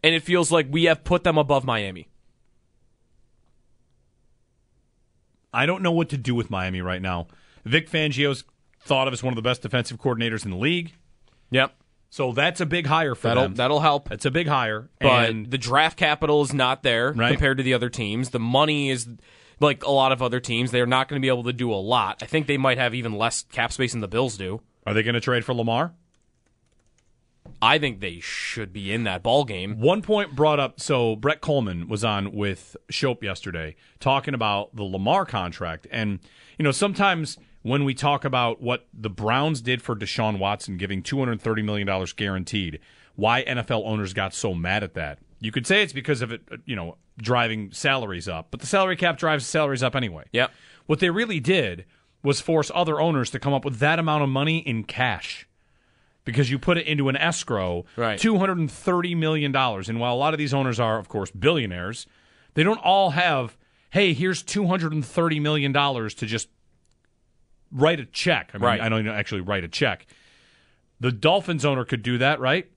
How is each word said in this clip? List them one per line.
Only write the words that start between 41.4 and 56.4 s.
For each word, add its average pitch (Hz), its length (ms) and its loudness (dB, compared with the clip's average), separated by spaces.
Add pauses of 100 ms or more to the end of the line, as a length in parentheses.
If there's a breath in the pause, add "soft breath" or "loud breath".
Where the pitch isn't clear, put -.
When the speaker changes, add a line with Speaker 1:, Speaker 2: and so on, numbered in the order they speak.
Speaker 2:
thirty 110 220 -2
million 104 240 -2
dollars 95 260 -2
guaranteed, 95 680 -4 (340 soft breath)
why 117 280 2
N 127 160 -2
F 113 120 -6
L 110 160 0
owners 107 280 -2
got 95 200 -2
so 101 200 -4
mad 90 280 -2
at 95 120 -8
that. 73 240 -8 (220)
You 107 120 -6
could 123 140 -4
say 202 160 2
it's 160 100 -4
because 131 300 -2
of 117 100 -6
it, 113 100 -12 (220)
you 120 120 -8
know, 85 200 -10 (220)
driving 110 540 0
salaries 107 560 -2
up, 82 220 -8
but - 100 -10
the - 60 -12
salary 190 300 2
cap 170 220 0
drives 156 280 0
salaries 139 360 0
up 127 120 0
anyway. 98 380 -4
Speaker 1:
Yep. 120 180 2 (360 soft breath)
Speaker 2:
What 151 140 0
they 180 100 4
really 202 300 -2
did 117 440 0 (380)
was 139 180 0
force 156 340 2
other 160 260 0
owners 156 300 2
to 135 80 -8
come 139 140 0
up 135 140 0
with 123 140 -4
that 156 180 2
amount 156 260 0
of 139 60 0
money 147 280 0
in 120 260 -4
cash - 640 -4 (800)
because 123 240 0